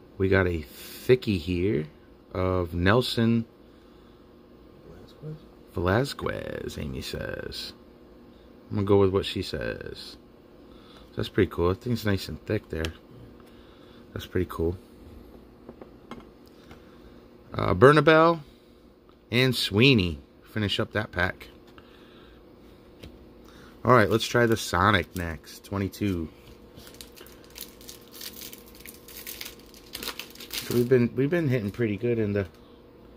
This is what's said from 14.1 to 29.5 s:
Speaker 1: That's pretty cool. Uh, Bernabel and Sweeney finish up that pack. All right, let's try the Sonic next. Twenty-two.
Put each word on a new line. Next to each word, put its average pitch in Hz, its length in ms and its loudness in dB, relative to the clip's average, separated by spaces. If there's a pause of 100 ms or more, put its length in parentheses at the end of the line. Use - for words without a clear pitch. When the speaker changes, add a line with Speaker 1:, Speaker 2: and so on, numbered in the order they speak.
Speaker 1:
That's - 120 -10
pretty 90 240 -2
cool. 82 280 -4 (2750)
Uh, 104 200 -2
Bernabel 156 680 6 (880)
and 127 260 2
Sweeney 98 640 2 (240)
finish 104 360 -4
up 107 140 -6
that 104 180 -6
pack. - 380 -4 (2250)
All 123 100 6
right, 104 160 8
let's 110 160 2
try 120 200 2
the 113 100 2
Sonic 92 600 2
next. 82 500 -10
Twenty-two. 95 640 -4 (4000)